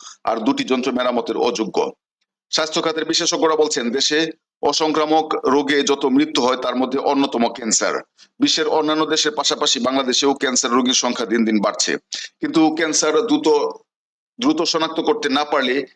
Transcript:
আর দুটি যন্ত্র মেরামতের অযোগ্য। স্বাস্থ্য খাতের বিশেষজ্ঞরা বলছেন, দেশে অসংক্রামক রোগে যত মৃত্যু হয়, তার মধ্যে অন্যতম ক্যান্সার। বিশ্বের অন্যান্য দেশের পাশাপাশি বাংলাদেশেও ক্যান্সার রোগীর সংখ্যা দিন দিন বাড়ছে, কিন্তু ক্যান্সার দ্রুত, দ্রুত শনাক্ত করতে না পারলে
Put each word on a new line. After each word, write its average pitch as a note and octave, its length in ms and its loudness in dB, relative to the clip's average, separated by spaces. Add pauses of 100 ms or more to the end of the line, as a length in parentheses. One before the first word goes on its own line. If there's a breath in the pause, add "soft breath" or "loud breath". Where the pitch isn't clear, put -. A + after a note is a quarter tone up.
(240 loud breath)
আর A2+ 140 -2
দুটি C3+ 260 -2
যন্ত্র B2+ 280 -2
মেরামতের A#2+ 460 -2
অযোগ্য। A2 540 -2 (600)
স্বাস্থ্য D#3+ 300 -2
খাতের D#3 240 -2
বিশেষজ্ঞরা D#3+ 500 0
বলছেন, C#3+ 360 0
দেশে D3+ 400 0 (300)
অসংক্রামক D#3 720 0 (100)
রোগে C#3 380 2
যত C#3 220 0
মৃত্যু C#3+ 380 2
হয়, B2+ 140 2
তার B2+ 180 -2
মধ্যে B2+ 240 0
অন্যতম C3 540 0
ক্যান্সার। G2 480 -2 (380 soft breath)
বিশ্বের D3+ 280 2
অন্যান্য D#3 380 2
দেশের D3+ 260 0
পাশাপাশি C#3+ 480 -2
বাংলাদেশেও C3 540 2
ক্যান্সার C3+ 380 -2
রোগীর B2+ 220 2
সংখ্যা B2 320 -2
দিন A2+ 200 2
দিন G#2+ 160 2
বাড়ছে, - 360 -2 (420 loud breath)
কিন্তু D#3 360 2
ক্যান্সার D#3 460 0
দ্রুত, D3+ 260 0 (920)
দ্রুত D#3 220 2
শনাক্ত D#3+ 380 -2
করতে D3 300 0
না C#3+ 160 0
পারলে C3+ 400 -2 (100)